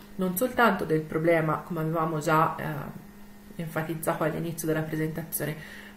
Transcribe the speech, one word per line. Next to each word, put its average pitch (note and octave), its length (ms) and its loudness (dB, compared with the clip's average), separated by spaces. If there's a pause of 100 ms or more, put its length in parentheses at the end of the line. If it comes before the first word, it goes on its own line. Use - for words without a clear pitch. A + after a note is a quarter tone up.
(180)
non F#3 200 0
soltanto A#3 480 4
del D#3 160 2
problema, D#3+ 640 2
come E3+ 140 -4
avevamo D#3+ 400 0
già, D#3 360 4
eh, - 1080 -10
enfatizzato D#3+ 640 -2
all'inizio D#3+ 440 -2
della D#3 140 2
presentazione, D#3 1160 -4